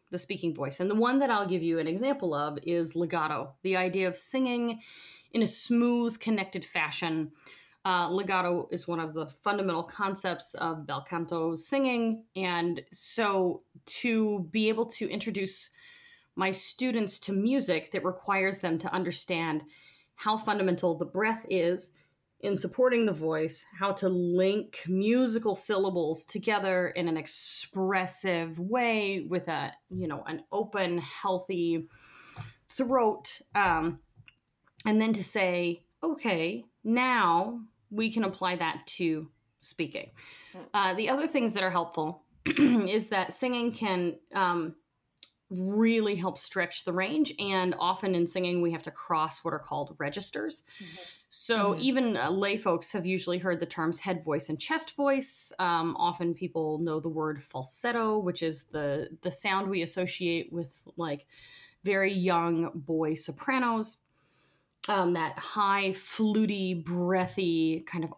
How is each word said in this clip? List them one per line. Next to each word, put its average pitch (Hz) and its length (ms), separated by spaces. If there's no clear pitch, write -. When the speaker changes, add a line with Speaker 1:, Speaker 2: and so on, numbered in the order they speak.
Speaker 1:
the 180 80
speaking 175 340
voice. - 280
And 196 100
the 214 40
one 240 240
that 269 100
I'll 202 180
give 175 160
you 165 160
an 156 80
example 202 460
of 147 300
is 170 320
legato, 156 680
the 185 160
idea 185 320
of 180 80
singing 240 640
in 226 120
a 214 40
smooth, 233 720
connected 202 460
fashion. 160 640
Uh, 180 240
legato 185 640
is 175 180
one 170 100
of 156 140
the 156 140
fundamental 190 560
concepts 190 720
of 160 300
bel 139 160
canto 165 540
singing. 233 680
And 175 560
so 196 720
to 214 500
be 214 160
able 220 200
to 226 220
introduce 202 600
my 190 160
students 220 680
to - 120
music 202 600
that 196 120
requires 190 560
them 165 200
to - 140
understand 165 680
how 214 220
fundamental 185 600
the 170 80
breath 220 440
is 180 420
in 202 160
supporting 240 480
the 202 80
voice, 160 520
how 196 140
to 190 160
link 185 800
musical 220 680
syllables 180 680
together 190 640
in 175 180
an 160 100
expressive 185 1400
way 208 720
with 175 180
a, 147 240
you 185 180
know, 139 200
an 160 240
open, 190 460
healthy 175 880
throat. 240 720
Um, 170 440
and 214 160
then 220 120
to 202 100
say, 175 600
"Okay, 220 640
now 226 800
we 220 200
can 220 120
apply 190 340
that 160 300
to 160 320
speaking." - 520
Speaker 2:
Mm. 185 200
Speaker 1:
Uh, 190 220
the 220 140
other 285 180
things 233 260
that 190 100
are 185 80
helpful 170 520
<clears throat> - 120
is 220 640
that 185 260
singing 240 400
can, 180 440
um, 175 420
really 208 640
help 180 220
stretch - 480
the 180 80
range. 226 460
And 190 400
often 190 340
in 170 140
singing, 175 340
we 170 100
have 165 120
to 156 80
cross 156 520
what 165 80
are 156 80
called 147 380
registers. 190 640
Speaker 2:
Mm-hmm. 185 220
Speaker 1:
So - 260
Speaker 2:
Mm-hmm. 160 100
Speaker 1:
even, 247 360
uh, 131 120
lay 196 260
folks 185 360
have 180 160
usually 180 320
heard 175 200
the 170 60
terms 165 340
head 180 240
voice 147 260
and 156 100
chest - 360
voice. 269 640
Um, 170 400
often 175 380
people 160 420
know 160 220
the 160 100
word 156 320
falsetto, 214 800
which 180 240
is 156 280
the, 147 380
the 180 80
sound 196 400
we 190 100
associate 170 720
with, 165 260
like, 151 280
very 196 300
young 170 640
boy 160 400
sopranos, 226 800
um, 190 260
that 160 260
high, 196 540
fluty, 208 800
breathy, 175 1120
kind 170 160
of 160 140